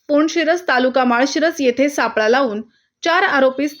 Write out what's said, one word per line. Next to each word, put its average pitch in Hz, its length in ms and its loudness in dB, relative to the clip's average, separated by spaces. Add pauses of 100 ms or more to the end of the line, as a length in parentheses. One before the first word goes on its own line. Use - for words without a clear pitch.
फोंडशिरस, 320 580 0
तालुका 254 360 0
माळशिरस 277 580 0
येथे 262 280 0
सापळा 226 400 -2
लावून 240 320 0 (420)
चार 349 200 2
आरोपीस 277 560 0